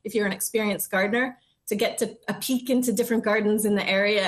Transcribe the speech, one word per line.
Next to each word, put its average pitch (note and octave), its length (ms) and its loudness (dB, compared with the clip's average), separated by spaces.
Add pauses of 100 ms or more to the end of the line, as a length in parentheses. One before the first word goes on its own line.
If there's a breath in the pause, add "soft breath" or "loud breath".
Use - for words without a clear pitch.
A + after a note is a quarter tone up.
if G#3+ 100 -10
you're G#3 120 0
an F#3+ 80 -2
experienced - 580 -2
gardener, A3 460 0 (300 loud breath)
to G3+ 80 -2
get G#3 220 0
to - 200 -4 (100)
a G#3 60 -2
peek B3+ 360 -4
into B3 220 2
different A#3 320 0
gardens G#3+ 400 2
in G#3 100 2
the G3 160 0
area G3 380 2